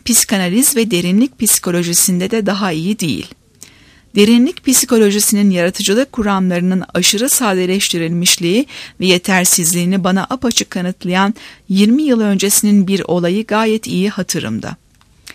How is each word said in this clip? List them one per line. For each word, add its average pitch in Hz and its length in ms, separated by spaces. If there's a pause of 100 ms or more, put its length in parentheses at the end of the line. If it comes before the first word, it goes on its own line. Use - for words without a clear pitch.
psikanaliz 214 680
ve 226 160
derinlik 180 480
psikolojisinde 175 920
de 226 140
daha 196 260
iyi 170 280
değil. 135 280 (880)
Derinlik 240 500
psikolojisinin 208 840
yaratıcılık 190 600
kuramlarının 185 720 (100)
aşırı 202 360
sadeleştirilmişliği 185 1400 (340)
ve 175 60
yetersizliğini 180 960
bana 185 200
apaçık 254 480
kanıtlayan 185 640 (360)
yirmi 214 340
yıl 247 160
öncesinin 202 680
bir 196 140
olayı 180 440
gayet 220 420
iyi 180 220
hatırımda. 123 640 (600)